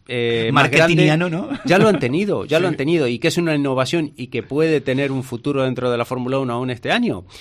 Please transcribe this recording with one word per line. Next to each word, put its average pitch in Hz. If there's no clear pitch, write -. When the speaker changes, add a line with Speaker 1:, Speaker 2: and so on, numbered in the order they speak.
Speaker 1:
eh, 117
más 127
Speaker 2:
Marketingiano, 156
Speaker 1:
grande, 180
Speaker 2:
¿no? -
Speaker 1:
ya 165
lo 220
han 190
tenido, 135
ya 151
lo 185
Speaker 2:
Sí. 170
Speaker 1:
han -
tenido, 147
y 120
que 165
es 160
una 170
innovación 139
y 123
que 117
puede 151
tener 135
un 131
futuro 131
dentro 127
de 120
la 120
Fórmula 127
uno 123
aún 127
este 123
año, 185